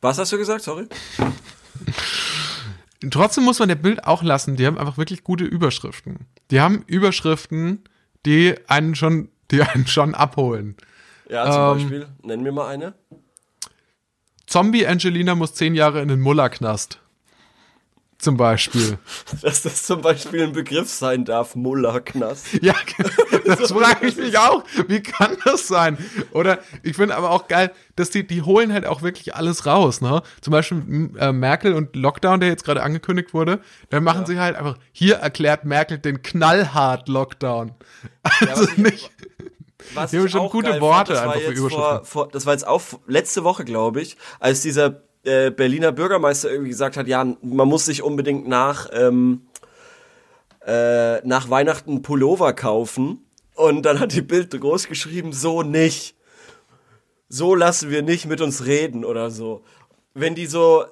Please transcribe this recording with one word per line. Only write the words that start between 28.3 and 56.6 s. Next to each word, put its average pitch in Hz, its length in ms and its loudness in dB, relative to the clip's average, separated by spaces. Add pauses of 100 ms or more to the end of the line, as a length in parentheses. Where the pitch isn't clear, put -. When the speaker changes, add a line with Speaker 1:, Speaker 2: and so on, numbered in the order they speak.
Speaker 2:
holen 208 320 4
halt 202 140 -2
auch 143 160 -4
wirklich 180 320 -8
alles 165 320 -4
raus, 151 340 2
ne? 135 220 0 (180)
Zum - 80 -10
Beispiel, 156 300 0
m-, 151 400 -4
äh, 135 120 0
Merkel 139 440 2
und 156 200 -4
Lockdown, 147 440 2
der 180 100 2
jetzt 165 140 -4
gerade 143 180 0
angekündigt 160 540 -4
wurde, 165 240 0 (320)
dann 147 120 0
machen 165 180 2
Speaker 1:
Ja. 180 60 -4
Speaker 2:
sie 180 120 -4
halt 175 160 -2
einfach, 143 240 -8 (140)
hier 196 240 4
erklärt 151 480 0
Merkel 147 340 -2
den 139 240 -4
knallhart 151 840 2
Lockdown. 127 680 -4 (480)
Speaker 1:
Ja, - 80 2 (180)
Speaker 2:
Also 220 140 2
Speaker 1:
was - 80 2
ich - 80 -4
Speaker 2:
nicht. 208 320 2 (840)
Speaker 1:
was 156 160 -6
Speaker 2:
Die 165 80 -2
haben 190 80 2
Speaker 1:
ich 185 60 0
Speaker 2:
schon 185 100 0
Speaker 1:
auch 190 100 -4
Speaker 2:
gute 220 200 -2
Speaker 1:
geil 151 100 0
Speaker 2:
Worte 175 320 4
Speaker 1:
fand, 139 40 2
das 120 100 0
war 147 80 -2
Speaker 2:
einfach 151 100 -2
für 160 60 -4
Speaker 1:
jetzt 127 80 -6
vor, 135 100 0
Speaker 2:
Überschriften. 147 380 -2
Speaker 1:
vor, 147 220 -4
das 135 180 -8
war 147 60 -2
jetzt 139 140 -6
auch 156 140 2 (240)
letzte 170 380 0
Woche, 175 200 0
glaub 113 340 -2
ich, 160 200 -10 (220)
als 135 220 2
dieser, 143 420 0 (200)
äh, 131 280 2
Berliner 139 400 2
Bürgermeister 151 580 0
irgendwie 135 200 -4
gesagt 127 260 -4
hat, 135 120 -6
ja, 131 180 0 (160)
man 131 260 2
muss 160 180 2
sich 143 160 -4
unbedingt 143 460 -2
nach, 131 460 0
ähm, 123 480 2 (1200)
äh, 117 520 2 (100)
nach 127 220 -2
Weihnachten 139 520 0
Pullover 147 520 2
kaufen. 127 720 -4 (280)
Und 156 300 2
dann 147 160 2
hat 208 140 -2
die 175 80 0
Bild 175 360 -2
groß 151 300 -2
geschrieben, 160 460 -10
so 165 300 -4
nicht. 156 520 0 (1120)